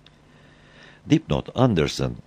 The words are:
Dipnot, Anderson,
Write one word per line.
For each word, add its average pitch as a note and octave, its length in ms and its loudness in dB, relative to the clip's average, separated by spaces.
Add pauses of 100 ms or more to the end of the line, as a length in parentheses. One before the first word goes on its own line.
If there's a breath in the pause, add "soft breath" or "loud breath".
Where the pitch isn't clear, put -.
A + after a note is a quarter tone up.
(1080 soft breath)
Dipnot, A#2 460 0
Anderson, D#2 580 0 (140)